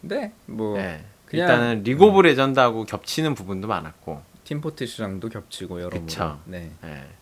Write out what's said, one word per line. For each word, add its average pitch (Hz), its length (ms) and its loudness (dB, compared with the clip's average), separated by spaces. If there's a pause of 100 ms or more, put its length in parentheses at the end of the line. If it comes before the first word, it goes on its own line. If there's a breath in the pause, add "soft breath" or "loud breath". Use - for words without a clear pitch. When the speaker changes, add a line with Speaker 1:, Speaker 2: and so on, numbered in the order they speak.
Speaker 1:
네, 165 320 -6 (120)
뭐 107 320 -4
Speaker 2:
네. 87 260 -6 (220)
Speaker 1:
그냥 170 240 0
Speaker 2:
일단은 120 340 -2
리그 139 220 8
오브 190 140 8
Speaker 1:
음. 190 40 10
Speaker 2:
레전드하고 131 640 4
겹치는 151 500 -2
부분도 98 320 -6
많았고. 78 540 -6 (220)
Speaker 1:
팀포트시랑도 117 840 -6
겹치고 92 500 -10
여러모로. 87 260 -6
Speaker 2:
그쵸. 80 400 -4
Speaker 1:
네. 85 240 -12 (120)
Speaker 2:
네. 71 260 -14 (140)